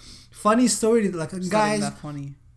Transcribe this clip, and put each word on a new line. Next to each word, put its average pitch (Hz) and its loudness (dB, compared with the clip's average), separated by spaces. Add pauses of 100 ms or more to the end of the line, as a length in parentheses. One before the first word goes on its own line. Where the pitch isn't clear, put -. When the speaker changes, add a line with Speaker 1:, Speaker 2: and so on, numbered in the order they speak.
(320)
Speaker 1:
funny 233 2
story. 220 2
Like, 165 -6
Speaker 2:
It's - -
not 190 -8
even 180 -6
Speaker 1:
guys, 208 2
Speaker 2:
that 202 -6
funny. 143 -12 (240)